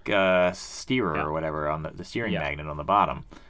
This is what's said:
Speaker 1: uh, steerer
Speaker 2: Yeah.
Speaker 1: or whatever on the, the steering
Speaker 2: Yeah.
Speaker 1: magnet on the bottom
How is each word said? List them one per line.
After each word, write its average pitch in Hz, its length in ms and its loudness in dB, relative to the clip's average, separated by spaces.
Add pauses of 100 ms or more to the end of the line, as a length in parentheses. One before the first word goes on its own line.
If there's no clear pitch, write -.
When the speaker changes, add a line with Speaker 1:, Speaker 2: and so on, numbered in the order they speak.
Speaker 1:
uh, 92 420 6
steerer 101 640 -2
Speaker 2:
Yeah. 73 80 -2
Speaker 1:
or 76 80 -2
whatever 78 380 -2
on 78 140 -2
the, 76 80 -8
the 87 120 -12
steering 110 300 -4
Speaker 2:
Yeah. 82 80 -2
Speaker 1:
magnet 73 260 -4
on 76 100 -8
the 76 60 -6
bottom 80 420 2 (240)